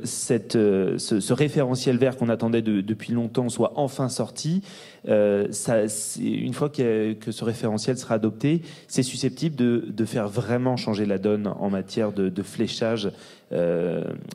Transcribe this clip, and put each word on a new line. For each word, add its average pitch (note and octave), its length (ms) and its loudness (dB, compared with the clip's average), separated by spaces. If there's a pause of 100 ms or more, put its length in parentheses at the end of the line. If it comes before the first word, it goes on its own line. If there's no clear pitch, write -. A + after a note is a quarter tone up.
cette, - 520 0
euh, F#2+ 420 4
ce, G#2 220 0
ce - 120 0
référentiel B2+ 680 2
vert C3 180 4
qu'on A#2+ 120 0
attendait A#2 340 2
de, G#2+ 180 2
depuis A2 320 -2
longtemps A#2+ 360 0
soit - 280 0
enfin C3+ 320 0
sorti, D3+ 540 -2 (460)
euh, G#2 440 4
ça, A2 360 2
c'est, - 340 -6
une A2+ 300 -2
fois C#3+ 160 0
que, A2 440 2
que A2 180 -8
ce A2 140 -6
référentiel A#2 520 -2
sera - 200 -2
adopté, B2+ 460 2 (260)
c'est C3 160 0
susceptible C3+ 500 -4
de, A#2+ 340 2
de G#2 160 -2
faire G#2+ 240 -2
vraiment B2 480 0
changer G#2+ 300 0
la G2 120 0
donne G#2 280 2
en G2 240 -2
matière G2+ 420 -2
de, F#2+ 160 0
de F#2 140 -4
fléchage, A2 680 -2 (420)
euh, E2+ 520 0 (300)